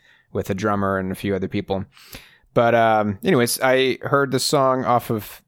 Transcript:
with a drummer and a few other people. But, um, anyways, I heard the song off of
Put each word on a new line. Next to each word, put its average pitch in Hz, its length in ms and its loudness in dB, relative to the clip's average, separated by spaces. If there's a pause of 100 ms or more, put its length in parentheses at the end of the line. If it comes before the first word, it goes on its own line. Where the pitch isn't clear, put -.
(320)
with 101 180 -6
a 101 40 -2
drummer 101 440 -2
and 95 140 -6
a - 20 -6
few 98 200 -4
other 95 120 -4
people. 98 380 -4 (680)
But, 117 220 4
um, 110 480 2
anyways, 123 380 2
I 131 420 2
heard 139 300 0
the 131 80 0
song 131 440 2
off 120 260 0
of 110 380 -8